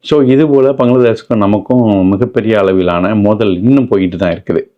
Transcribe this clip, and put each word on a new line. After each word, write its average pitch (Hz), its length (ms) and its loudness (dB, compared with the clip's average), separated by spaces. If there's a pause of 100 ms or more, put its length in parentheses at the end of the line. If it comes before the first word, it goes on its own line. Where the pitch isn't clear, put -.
So, 147 180 0
இது 135 240 2
போல 139 240 2
பங்களாதேஷுக்கும் 123 680 0
நமக்கும் 101 680 0
மிகப்பெரிய 110 520 0
அளவிலான 95 560 0
மோதல் 104 400 0
இன்னும் 123 320 0
போயிட்டு 92 300 -2
தான் 87 140 -2
இருக்குது. 85 300 -4 (160)